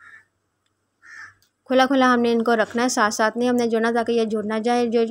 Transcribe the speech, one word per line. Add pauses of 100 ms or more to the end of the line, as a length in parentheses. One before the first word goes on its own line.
(1700)
खुला
खुला
हमने
इनको
रखना
है,
साथ
साथ
नहीं
हमने
जोड़ना,
ताकि
ये
जुड़
ना
जाए।
जो,